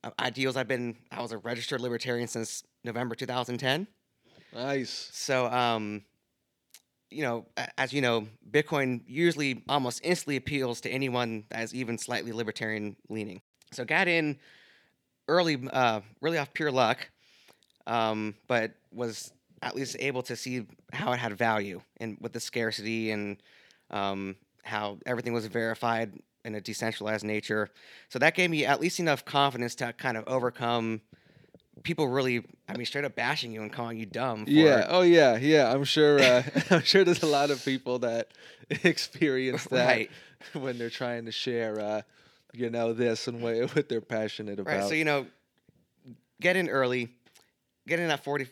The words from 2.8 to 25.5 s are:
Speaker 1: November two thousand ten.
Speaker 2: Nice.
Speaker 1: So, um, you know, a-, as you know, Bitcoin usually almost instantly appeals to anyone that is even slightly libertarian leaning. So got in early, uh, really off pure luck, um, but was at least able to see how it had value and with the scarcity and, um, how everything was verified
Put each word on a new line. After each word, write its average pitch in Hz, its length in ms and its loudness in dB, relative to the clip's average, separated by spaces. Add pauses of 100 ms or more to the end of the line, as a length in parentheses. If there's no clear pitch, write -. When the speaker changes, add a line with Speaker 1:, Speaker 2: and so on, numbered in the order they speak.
Speaker 1:
November 117 320 -4
two 120 120 -8
thousand 123 320 -4
ten. 147 280 0 (680)
Speaker 2:
Nice. 127 600 -6
Speaker 1:
So, 127 340 0
um, 113 560 0 (1080)
you 147 120 -6
know, 117 240 -2 (100)
a-, 123 120 -4 (100)
as 131 140 -2
you 143 80 0
know, 117 260 2 (240)
Bitcoin 135 560 0
usually 143 640 0
almost 131 340 0
instantly 165 340 0
appeals 127 460 -4
to - 80 -6
anyone 120 600 -2
that 113 120 -6
is 113 120 -8
even 117 240 -4
slightly 117 340 -6
libertarian 110 640 -6 (120)
leaning. 107 340 -8 (300)
So 127 120 -8
got 175 240 0
in 156 300 2 (920)
early, 160 320 2 (120)
uh, 117 280 2 (200)
really 165 180 0
off 139 140 -6
pure 151 200 0
luck, 127 360 2 (760)
um, 107 480 0 (140)
but 110 240 0 (200)
was 113 400 -8 (300)
at 123 140 -6
least 131 240 -6
able 127 220 -2
to 123 120 -8
see 127 320 -8 (260)
how 160 200 -2
it 123 60 -2
had 113 180 -4
value 101 460 0 (160)
and 113 220 -8
with 113 120 -8
the 117 80 -8
scarcity 110 680 -4
and, 104 260 -4 (540)
um, 98 440 -4 (300)
how 104 400 -6
everything 120 300 -4
was 113 120 -2
verified 113 720 -2 (280)